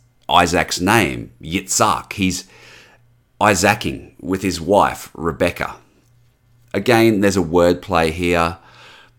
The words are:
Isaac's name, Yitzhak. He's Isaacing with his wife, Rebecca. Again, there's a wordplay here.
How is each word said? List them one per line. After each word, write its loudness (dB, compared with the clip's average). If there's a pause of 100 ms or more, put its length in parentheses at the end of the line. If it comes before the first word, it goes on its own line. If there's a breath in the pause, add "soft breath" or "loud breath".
(280)
Isaac's 0
name, 0 (100)
Yitzhak. -4
He's -2 (920 loud breath)
Isaacing 0
with -4
his -4
wife, 0
Rebecca. -4 (1000)
Again, 2
there's 2
a 2
wordplay 2
here. -2 (600 loud breath)